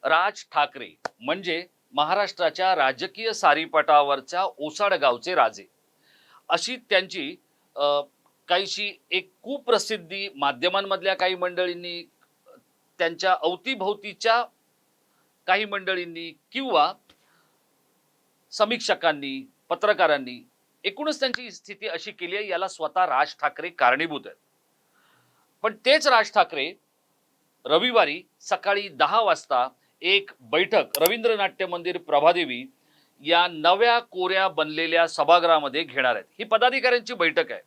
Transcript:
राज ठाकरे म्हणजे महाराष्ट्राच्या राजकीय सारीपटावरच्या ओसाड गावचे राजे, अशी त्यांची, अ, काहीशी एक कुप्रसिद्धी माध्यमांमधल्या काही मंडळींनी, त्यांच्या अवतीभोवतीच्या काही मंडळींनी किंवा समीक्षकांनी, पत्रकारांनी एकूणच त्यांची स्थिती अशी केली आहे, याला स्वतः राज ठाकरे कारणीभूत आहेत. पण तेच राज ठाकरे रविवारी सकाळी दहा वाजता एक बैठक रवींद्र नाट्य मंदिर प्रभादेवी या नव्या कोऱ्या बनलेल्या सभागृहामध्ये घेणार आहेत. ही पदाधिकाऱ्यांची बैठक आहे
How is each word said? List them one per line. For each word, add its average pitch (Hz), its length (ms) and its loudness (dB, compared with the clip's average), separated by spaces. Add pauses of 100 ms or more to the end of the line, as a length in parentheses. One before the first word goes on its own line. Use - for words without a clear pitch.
राज 180 440 0
ठाकरे 139 360 -2 (320)
म्हणजे 170 460 -6 (260)
महाराष्ट्राच्या 180 840 0
राजकीय 156 560 -2
सारीपटावरच्या 151 1080 2
ओसाड 185 520 -2
गावचे 135 400 0
राजे, 110 300 2 (840)
अशी 226 280 -2
त्यांची, 185 600 -4 (400)
अ, 143 240 2 (480)
काहीशी 196 440 -2 (180)
एक 180 220 -4 (100)
कुप्रसिद्धी 208 920 -2
माध्यमांमधल्या 180 760 -2
काही 185 200 -2
मंडळींनी, 175 760 -6 (880)
त्यांच्या 170 440 0
अवतीभोवतीच्या 208 1000 -2 (1000)
काही 196 180 2
मंडळींनी 180 760 -6 (140)
किंवा 196 400 0 (1600)
समीक्षकांनी, 156 1000 -2 (180)
पत्रकारांनी 156 800 0 (360)
एकूणच 294 360 -4
त्यांची 247 300 -6
स्थिती 196 380 -14
अशी 170 220 -8
केली 180 260 -8
आहे, 214 120 -6
याला 180 200 -4
स्वतः 180 380 -2
राज 143 280 0
ठाकरे 151 340 -6
कारणीभूत 143 560 2
आहेत. - 120 -18 (1300)
पण 214 220 -2
तेच 294 220 4
राज 233 260 4
ठाकरे 165 400 0 (920)
रविवारी 175 580 2 (180)
सकाळी 202 480 -2
दहा 156 320 0
वाजता 147 480 0 (340)
एक 196 280 0 (100)
बैठक 165 440 0 (140)
रवींद्र 220 380 0
नाट्य 190 300 -2
मंदिर 175 320 -6
प्रभादेवी 147 680 2 (600)
या 170 240 2
नव्या 185 500 2
कोऱ्या 190 500 -2
बनलेल्या 160 600 0
सभागृहामध्ये 160 760 2
घेणार 127 320 0
आहेत. 98 100 -8 (140)
ही 220 60 -8
पदाधिकाऱ्यांची 240 720 0
बैठक 165 380 0
आहे 98 140 -12